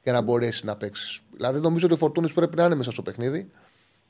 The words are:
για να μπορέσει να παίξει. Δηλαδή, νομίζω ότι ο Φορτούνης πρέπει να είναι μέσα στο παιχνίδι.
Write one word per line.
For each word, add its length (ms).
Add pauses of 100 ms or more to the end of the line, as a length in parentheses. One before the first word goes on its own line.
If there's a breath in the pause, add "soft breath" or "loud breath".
για 80
να 100
μπορέσει 440
να 100
παίξει. 460 (140)
Δηλαδή, 240
νομίζω 260
ότι 80
ο 40
Φορτούνης 360
πρέπει 220
να 100
είναι 100
μέσα 160
στο 100
παιχνίδι. 480 (600 soft breath)